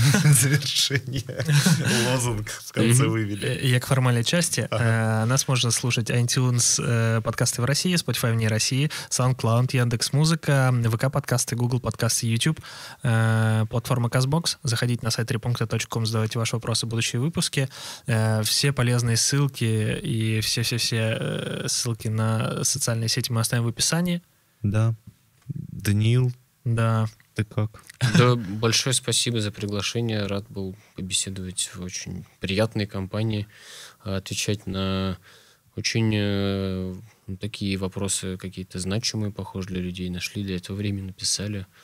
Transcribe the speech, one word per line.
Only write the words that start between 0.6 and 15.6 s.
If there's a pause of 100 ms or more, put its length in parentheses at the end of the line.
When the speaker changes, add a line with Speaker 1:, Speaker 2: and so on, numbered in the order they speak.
Speaker 1:
Лозунг
в
конце
Speaker 2:
Мгм.
Speaker 1:
вывели.
Speaker 3:
Э,
я
к
формальной
части.
Speaker 1:
Ага.
Speaker 3:
Э,
нас
можно
слушать
iTunes,
э,
подкасты
в
России,
Spotify
вне
России, (180)
SoundCloud,
Яндекс.Музыка,
В
К
подкасты,
Google
подкасты,
YouTube, (440)
э,
платформа
Castbox.
Заходите
на
сайт
три
пункта